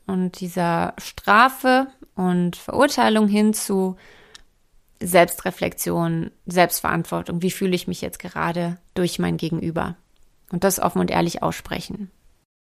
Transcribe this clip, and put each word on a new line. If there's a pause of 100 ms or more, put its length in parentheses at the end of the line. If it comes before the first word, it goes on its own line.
und
dieser
Strafe (280)
und
Verurteilung
hin
zu (1040)
Selbstreflexion, (140)
Selbstverantwortung.
Wie
fühle
ich
mich
jetzt
gerade (160)
durch
mein
Gegenüber? (560)
Und
das
offen
und
ehrlich
aussprechen. (680)